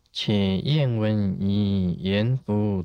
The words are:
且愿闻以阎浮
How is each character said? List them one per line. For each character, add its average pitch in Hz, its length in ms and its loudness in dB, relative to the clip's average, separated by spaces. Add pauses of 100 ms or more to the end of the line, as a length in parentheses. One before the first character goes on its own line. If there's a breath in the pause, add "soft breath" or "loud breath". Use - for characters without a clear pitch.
(120)
且 98 460 0
愿 135 400 0
闻 104 440 0
以 98 520 0
阎 104 420 0
浮 104 500 -2